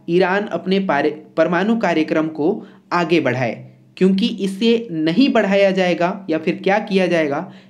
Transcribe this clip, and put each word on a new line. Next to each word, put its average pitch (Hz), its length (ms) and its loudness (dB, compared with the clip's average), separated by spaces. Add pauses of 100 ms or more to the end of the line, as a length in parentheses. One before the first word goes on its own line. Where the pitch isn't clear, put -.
ईरान 185 360 2
अपने 196 340 -2
पारे-, 151 580 -2
परमाणु 175 400 2
कार्यक्रम 160 500 0
को 175 380 -4 (280)
आगे 170 260 0
बढ़ाए, 123 520 -4 (260)
क्योंकि 190 300 2
इसे 226 640 0
नहीं 165 380 2
बढ़ाया 196 420 2
जाएगा 180 580 0
या 156 80 0
फिर 160 260 -4
क्या 196 160 2
किया 190 280 0
जाएगा, 160 440 -2 (180)